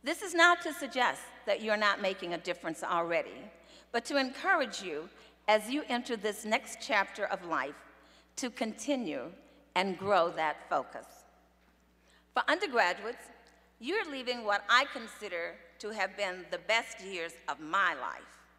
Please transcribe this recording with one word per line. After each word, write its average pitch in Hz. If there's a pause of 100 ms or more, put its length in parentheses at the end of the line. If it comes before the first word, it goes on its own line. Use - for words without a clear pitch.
This 320
is 370
not 349
to 330
suggest 247 (240)
that 208
you're 214
not 202
making 190
a 170
difference 175
already, 170 (400)
but 240
to 277
encourage 269
you 165 (380)
as 214
you 285
enter 240
this 208
next -
chapter 202
of 180
life 147 (640)
to 247
continue 220 (500)
and 185
grow 185
that 156
focus. 131 (1300)
For 254
undergraduates, 233 (540)
you're 349
leaving 247
what 202
I 254
consider 180 (240)
to 208
have 214
been 185
the 175
best 226
years 175 (140)
of 143
my 170
life. 71 (200)